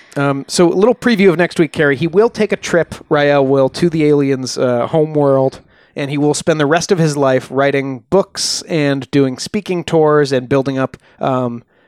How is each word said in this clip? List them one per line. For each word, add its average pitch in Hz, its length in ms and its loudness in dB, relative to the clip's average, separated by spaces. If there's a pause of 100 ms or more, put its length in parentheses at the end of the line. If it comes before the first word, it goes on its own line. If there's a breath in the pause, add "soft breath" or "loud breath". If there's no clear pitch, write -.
(160 loud breath)
Um, 139 320 -2
so 170 240 2
a - 20 -2
little 208 220 0
preview 202 340 2
of 160 80 2
next 175 220 0
week, - 140 0
Carrie. 143 240 0
He 160 100 -2
will 202 220 2
take 214 240 -4
a - 40 0
trip, - 380 -2 (140)
Rael 143 360 2
will, 135 240 2
to 170 200 -2
the 156 160 0
aliens', 139 520 0
uh, 123 300 0
homeworld, 147 720 0 (340 soft breath)
and 143 160 -6
he 147 80 -4
will 147 160 2
spend 156 240 -2
the 151 80 0
rest 165 280 0
of 180 60 2
his 151 180 0
life 131 340 0
writing 135 480 -2 (100)
books - 520 -2
and 139 500 -2
doing 131 260 2
speaking 185 460 -6
tours 151 480 2
and 127 160 -2
building 135 300 -2
up, 131 180 -4 (240 soft breath)
um, 127 460 -4 (220)